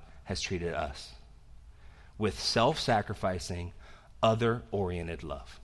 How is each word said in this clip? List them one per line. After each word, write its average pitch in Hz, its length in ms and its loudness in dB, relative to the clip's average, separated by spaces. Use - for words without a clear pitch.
has - 160 -2
treated 85 340 -2
us, 73 380 -6
with 104 220 2
self-sacrificing, 104 1300 2
other-oriented 98 1000 2
love. 71 400 -10